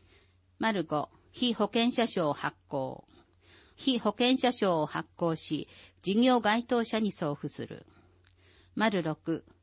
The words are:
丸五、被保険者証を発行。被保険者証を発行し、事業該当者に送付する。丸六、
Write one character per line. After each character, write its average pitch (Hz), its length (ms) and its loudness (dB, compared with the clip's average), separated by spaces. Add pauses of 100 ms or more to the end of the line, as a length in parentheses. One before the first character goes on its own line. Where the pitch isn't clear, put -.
(600)
丸 214 240 0
五、 151 260 -4 (220)
被 240 220 0
保 208 200 0
険 233 180 2
者 233 140 2
証 165 240 0
を 143 40 0
発 - 240 -6 (100)
行。 131 380 -6 (720)
被 254 200 0
保 214 120 0
険 247 260 2
者 247 160 2
証 180 300 2
を 151 40 0
発 160 300 -6
行 165 220 0
し、 - 320 -6 (320)
事 190 140 -2
業 247 260 4
該 214 240 0
当 240 180 0
者 220 160 -2
に 208 140 0
送 147 200 -2
付 147 140 -8
す - 180 -10
る。 - 200 -14 (920)
丸 202 280 2
六、 160 420 -4 (180)